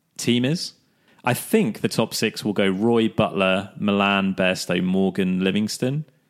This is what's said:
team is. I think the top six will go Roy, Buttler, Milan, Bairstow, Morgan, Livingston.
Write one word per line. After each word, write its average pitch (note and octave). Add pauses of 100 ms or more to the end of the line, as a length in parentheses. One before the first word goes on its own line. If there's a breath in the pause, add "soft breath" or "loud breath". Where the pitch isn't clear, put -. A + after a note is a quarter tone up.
(180)
team B2
is. D#3 (520 soft breath)
I B2
think D3
the A2+
top -
six -
will G#2
go G2+
Roy, A2+
Buttler, G2
Milan, G2+
Bairstow, F2+
Morgan, F#2
Livingston. G#2+ (240 soft breath)